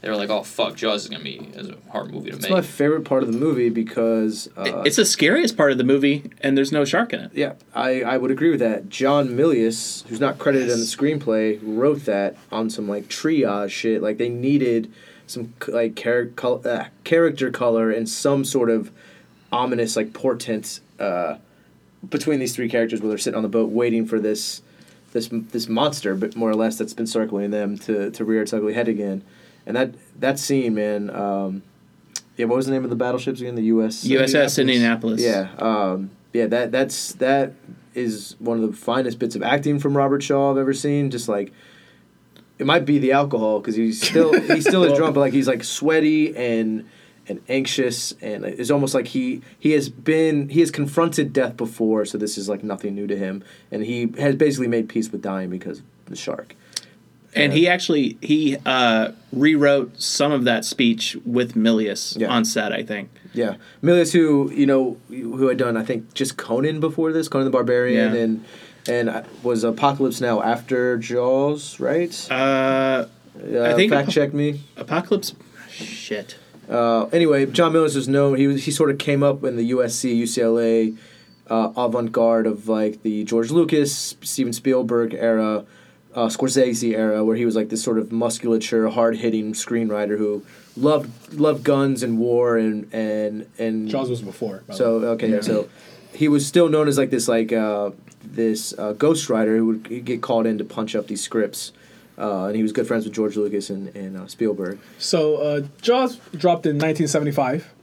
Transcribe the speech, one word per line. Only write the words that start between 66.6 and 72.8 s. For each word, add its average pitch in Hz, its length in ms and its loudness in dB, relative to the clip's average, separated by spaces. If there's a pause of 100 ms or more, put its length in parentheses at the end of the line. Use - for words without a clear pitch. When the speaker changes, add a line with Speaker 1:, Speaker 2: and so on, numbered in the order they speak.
Speaker 2:
before 160 320 0
this, 156 160 0
Conan 135 180 0
the 135 60 0
Barbarian, 123 640 2
Speaker 3:
Yeah. 117 60 0
Speaker 2:
and, 110 240 -2 (420)
and, 120 220 0
uh, 110 140 -6 (200)
was 117 220 0
Apocalypse 135 560 2
Now 117 200 0
after 123 560 0
Jaws, 131 800 -2
right? 156 360 -2 (160)
Speaker 3:
Uh, - 20 0 (1200)